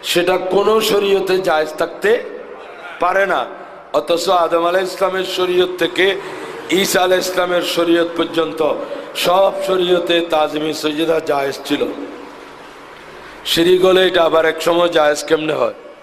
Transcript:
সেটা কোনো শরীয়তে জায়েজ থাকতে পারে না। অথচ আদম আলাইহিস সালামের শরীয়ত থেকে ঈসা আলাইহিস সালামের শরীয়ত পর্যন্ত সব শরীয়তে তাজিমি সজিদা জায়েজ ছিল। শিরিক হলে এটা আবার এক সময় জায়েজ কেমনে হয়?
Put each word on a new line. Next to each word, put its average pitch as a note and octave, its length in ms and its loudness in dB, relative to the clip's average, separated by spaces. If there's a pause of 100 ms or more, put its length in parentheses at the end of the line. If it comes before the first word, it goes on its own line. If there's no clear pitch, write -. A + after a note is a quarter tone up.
সেটা F3+ 340 2
কোনো G3+ 440 2
শরীয়তে G3 560 2
জায়েজ D#3 400 0
থাকতে E3+ 340 -2 (880)
পারে F#3 260 2
না। E3 160 0 (520)
অথচ E3+ 360 0
আদম E3+ 360 2
আলাইহিস F#3 260 0
সালামের F#3 360 -2 (100)
শরীয়ত F3+ 420 2
থেকে E3+ 260 0 (680)
ঈসা F#3+ 300 2
আলাইহিস F#3 260 2
সালামের F3 380 0 (100)
শরীয়ত E3+ 420 2
পর্যন্ত D#3+ 420 -2 (560)
সব F#3+ 360 2 (160)
শরীয়তে F3+ 540 2
তাজিমি D3+ 520 -2
সজিদা D#3 460 -2
জায়েজ C#3 460 -2
ছিল। D3 160 -2 (1600)
শিরিক F3+ 400 4
হলে F#3 220 6
এটা E3+ 160 2
আবার D#3+ 220 4
এক D#3+ 160 0
সময় E3+ 280 2
জায়েজ D3+ 340 4
কেমনে D#3 300 0
হয়? A#2+ 240 -2 (260)